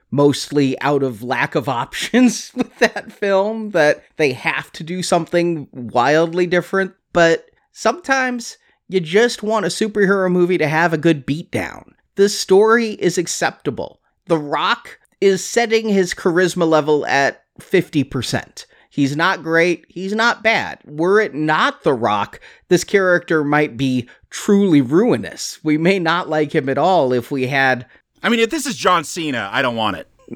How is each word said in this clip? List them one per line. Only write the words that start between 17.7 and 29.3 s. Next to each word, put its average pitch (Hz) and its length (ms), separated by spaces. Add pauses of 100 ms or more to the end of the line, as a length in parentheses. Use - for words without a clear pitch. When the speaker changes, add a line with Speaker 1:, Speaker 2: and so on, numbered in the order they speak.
Speaker 1:
percent. - 600 (220)
He's 139 280
not 165 260
great. 165 460
He's 190 260
not 220 280
bad. 180 440
Were 170 340
it 208 140
not 156 480
The 156 100
Rock, 107 480 (280)
this 175 160
character 175 600
might 147 320
be 127 320 (220)
truly 202 500
ruinous. 135 840
We 151 140
may 180 220
not 170 320
like 156 240
him 135 160
at 131 80
all 151 340
if 123 180
we 131 180
had 131 380 (360)
Speaker 2:
I 196 80
mean, 233 100
if 226 80
this 311 160
is 226 120
John 170 280
Cena, 127 480